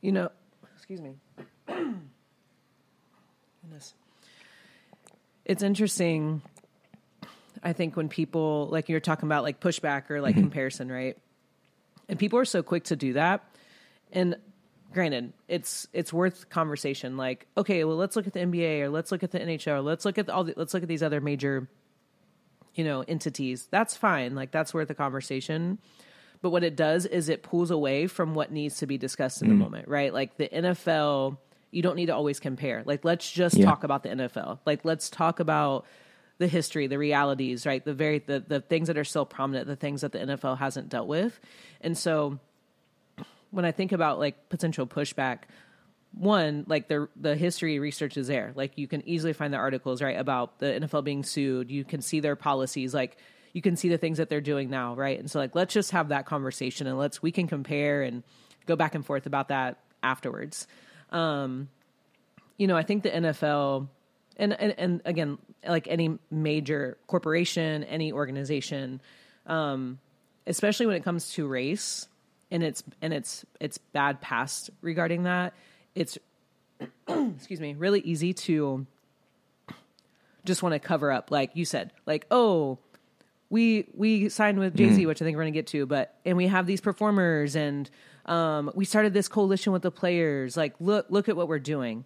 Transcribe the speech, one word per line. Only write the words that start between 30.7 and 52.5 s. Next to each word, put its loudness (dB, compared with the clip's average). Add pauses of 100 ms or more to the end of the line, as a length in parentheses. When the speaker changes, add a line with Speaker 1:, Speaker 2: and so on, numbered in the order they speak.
Speaker 1:
L, 2 (300)
you -2
don't 2
need 0
to 2
always 0
compare. -4
Like, -2
let's 0
just 4
Speaker 2:
Yeah. 10
Speaker 1:
talk 6
about 0
the -8
N -4
F -4
L. -8
Like, 0
let's 0
talk 0
about 2 (500)
the 2
history, 0
the -2
realities, 2
right? 0
The -4
very, 2
the, -4
the 0
things 0
that 0
are 0
still 0
prominent, -4
the -6
things -6
that -4
the -6
N -4
F -4
L 0
hasn't -6
dealt -4
with. -2 (400)
And -2
so 0 (1120)
when -2
I 4
think 0
about, 2
like, -4
potential -2
pushback, -4 (680)
one, 2
like, 0
the, 0
the 0
history 0
research -4
is -2
there. -2
Like, -6
you -6
can -6
easily 0
find -2
the -2
articles, -2
right, -2
about -2
the 0
N -2
F -6
L 2
being -4
sued. -2
You -4
can -6
see -2
their 0
policies. -2